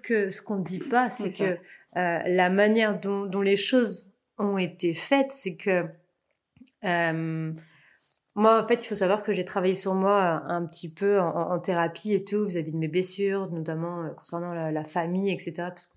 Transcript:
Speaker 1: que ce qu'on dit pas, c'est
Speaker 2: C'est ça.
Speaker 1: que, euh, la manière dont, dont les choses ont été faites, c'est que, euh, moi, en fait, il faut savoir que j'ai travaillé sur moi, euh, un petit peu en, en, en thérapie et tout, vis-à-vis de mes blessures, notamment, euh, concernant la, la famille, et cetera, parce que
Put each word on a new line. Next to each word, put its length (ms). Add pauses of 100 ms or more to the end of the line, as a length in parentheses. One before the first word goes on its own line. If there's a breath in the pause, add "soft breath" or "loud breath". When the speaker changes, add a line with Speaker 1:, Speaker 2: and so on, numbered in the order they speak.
Speaker 1:
que 300
ce 100
qu'on 160
dit 220
pas, 300
c'est 220
Speaker 2:
C'est 140
ça. 60
Speaker 1:
que, 80 (400 loud breath)
euh, 260
la 240
manière 500
dont, 260
dont 160
les 140
choses 560 (260)
ont 200
été 360
faites, 380
c'est 240
que, 300 (1000)
euh, 720 (800 loud breath)
moi, 280
en 40
fait, 160
il 40
faut 80
savoir 280
que 80
j'ai 140
travaillé 300
sur 180
moi, 500
euh, 60
un 160
petit 260
peu 300
en, 80
en, 260
en 40
thérapie 540
et 120
tout, 220
vis-à-vis 260
de 40
mes 120
blessures, 600
notamment, 520
euh, 60
concernant 440
la, 180
la 120
famille, 480
et 80
cetera, 320
parce 160
que 100